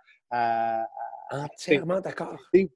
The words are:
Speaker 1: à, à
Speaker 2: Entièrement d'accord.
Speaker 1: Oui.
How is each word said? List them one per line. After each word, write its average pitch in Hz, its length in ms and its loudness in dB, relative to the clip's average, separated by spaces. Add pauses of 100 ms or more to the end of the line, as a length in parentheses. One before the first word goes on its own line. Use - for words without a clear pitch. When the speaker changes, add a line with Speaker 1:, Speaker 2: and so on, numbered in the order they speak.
(300)
Speaker 1:
à, 113 520 0 (480)
à 143 140 -4
Speaker 2:
Entièrement 165 560 0
d'accord. 165 400 -8 (120)
Speaker 1:
Oui. 185 240 6